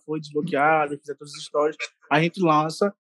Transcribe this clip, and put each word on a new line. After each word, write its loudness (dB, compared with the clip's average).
foi -6
desbloqueada, 0
fizer -12
todas -18
as -14
histórias, -2
a 4
gente 0
lança. 2